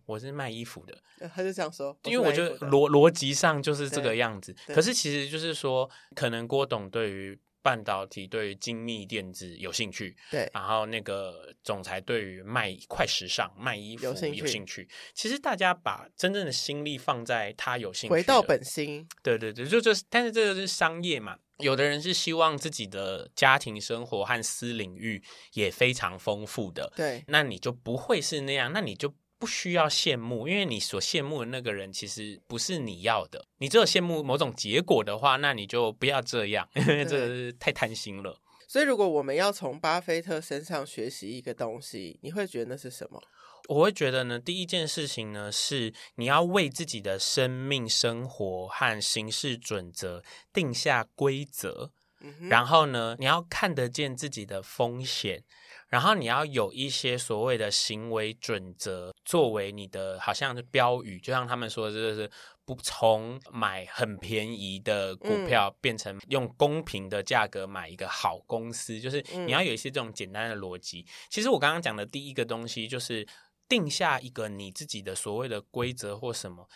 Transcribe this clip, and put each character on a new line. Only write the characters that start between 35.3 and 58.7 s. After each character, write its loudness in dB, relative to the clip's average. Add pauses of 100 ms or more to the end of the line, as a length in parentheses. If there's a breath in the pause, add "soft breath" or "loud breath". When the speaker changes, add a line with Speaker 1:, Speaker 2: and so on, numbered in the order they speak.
Speaker 1:
那 2
你 -4
就 2
不 -2
要 4
这 0
样， 0
<laughs> -20
因 2
为 4
这 2
个 2
是 -4
太 0
贪 -2
心 -8
了。 -8
Speaker 2:
对。 -20
所 4
以 6
如 4
果 6
我 4
们 0
要 4
从 -6
巴 2
菲 0
特 -4
身 -6
上 -4
学 -6
习 -12
一 -8
个 -6
东 -4
西， -12
你 -8
会 -2
觉 -4
得 -6
那 -6
是 -12
什 -12
么？ -16 (460 loud breath)
Speaker 1:
我 6
会 6
觉 2
得 2
呢， -4
第 -4
一 -4
件 0
事 -2
情 -6
呢， -6
是 0 (240 loud breath)
你 -4
要 6
为 4
自 -6
己 -6
的 -2
生 2
命、 -2
生 2
活 -6
和 0
行 -2
事 -2
准 -6
则 -8 (300 loud breath)
定 2
下 2
规 0
则。 -8 (300)
Speaker 2:
嗯 -18
哼。 -10
Speaker 1:
然 8
后 8
呢， -2
你 -2
要 6
看 0
得 2
见 -2
自 -6
己 -8
的 -8
风 -2
险， -4 (460 loud breath)
然 4
后 6
你 0
要 2
有 0
一 -4
些 0
所 -2
谓 2
的 -2
行 0
为 -2
准 -6